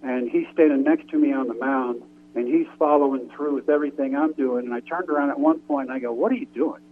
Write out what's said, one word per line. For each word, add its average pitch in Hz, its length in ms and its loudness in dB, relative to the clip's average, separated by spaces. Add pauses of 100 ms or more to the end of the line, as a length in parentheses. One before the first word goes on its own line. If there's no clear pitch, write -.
and 127 280 -4
he's - 240 0
standing 147 300 4
next 156 260 2
to 160 100 -2
me 143 120 4
on 135 160 -2
the 117 60 -6
mound, 123 480 -2 (320)
and 120 140 -2
he's 160 180 2 (140)
following 143 560 2
through 147 180 -2
with 131 160 -4
everything 143 460 0
I'm 156 180 0
doing. 123 320 -2
And 120 80 -6
I 120 60 -6
turned 170 300 -8
around 143 200 0
at 135 100 -6
one 160 200 2
point, 135 300 -4
and 131 60 -8
I 131 40 -4
go, 120 120 -6
"What 156 200 0
are 254 40 0
you - 120 -8
doing?" 127 340 -4 (100)